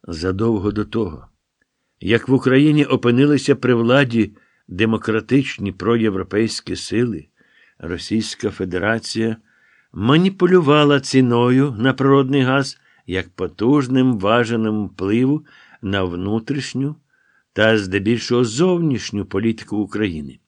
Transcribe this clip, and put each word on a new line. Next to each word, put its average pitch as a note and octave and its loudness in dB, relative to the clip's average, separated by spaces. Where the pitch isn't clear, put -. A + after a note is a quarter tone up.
Задовго F#2+ -2
до G#2 -4
того, G#2 -8
як A2 0
в C3 4
Україні C#3 4
опинилися C3 2
при B2 0
владі A#2 2
демократичні A2 -2
проєвропейські G#2 -2
сили, G#2 -4
Російська G#2 -6
Федерація A2 -4
маніпулювала D3+ 4
ціною B2+ 2
на C3 2
природний C3+ 2
газ C3+ -2
як F#2 -4
потужним B2+ 0
важелем A2 0
впливу A#2+ -2
на G2 -2
внутрішню A2+ -4
та A2 2
здебільшого G#2+ 0
зовнішню C3+ -2
політику G#2+ -4
України F#2 -4